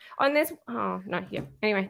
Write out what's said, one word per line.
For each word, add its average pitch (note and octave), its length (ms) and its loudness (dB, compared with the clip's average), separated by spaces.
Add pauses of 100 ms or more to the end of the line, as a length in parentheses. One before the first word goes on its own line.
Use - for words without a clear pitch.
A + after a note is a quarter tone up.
(180)
Oh, - 80 4
and C#4+ 80 4
there's, D#4 180 2 (140)
oh, G3 400 -2
no, F3+ 160 -2
here. - 240 -8 (160)
Anyway, G3 260 2